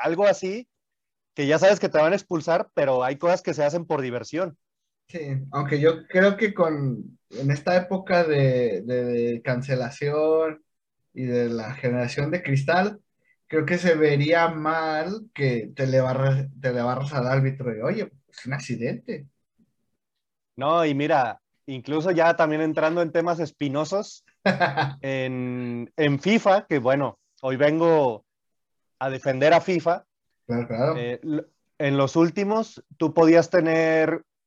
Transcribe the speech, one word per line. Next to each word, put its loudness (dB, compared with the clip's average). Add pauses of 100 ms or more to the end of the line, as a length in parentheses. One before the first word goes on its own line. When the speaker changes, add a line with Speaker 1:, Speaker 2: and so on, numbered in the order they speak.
Speaker 1:
algo 0
así, 0 (680)
que -2
ya 4
sabes 6
que -2
te 2
van 4
a 0
expulsar, -2
pero 2
hay -2
cosas 0
que -4
se -2
hacen -2
por -2
diversión. -6 (520)
Speaker 2:
Sí, -12 (320)
aunque -2
yo 2
creo 4
que -2
con, -2 (100)
en -4
esta 0
época 0
de, 2
de, -2
de -2
cancelación -2 (500)
y -8
de 0
la -6
generación -4
de -4
cristal, 0 (480)
creo 0
que 0
se 2
vería 4
mal -4
que -2
te -4
le 2
barras, 0 (120)
te -2
le -2
barras -4
al -2
árbitro 0
y, -8
"Oye, -4 (160)
es -20
un -6
accidente". -8 (1300)
Speaker 1:
No, 0
y 0
mira, 0 (280)
incluso -4
ya 4
también 0
entrando 0
en -4
temas 0
espinosos, -6 (200)
Speaker 2:
<laughs> -2
Speaker 1:
en, -6
en 2
fifa, 2
que -2
bueno, 0 (220)
hoy -4
vengo 2 (760)
a -4
defender 2
a 6
fifa. -2 (420)
Speaker 2:
Claro, -4
claro. -2
Speaker 1:
Eh, -6
l-, -4 (320)
en 0
los 2
últimos, 0 (140)
tú 0
podías 6
tener 2 (240)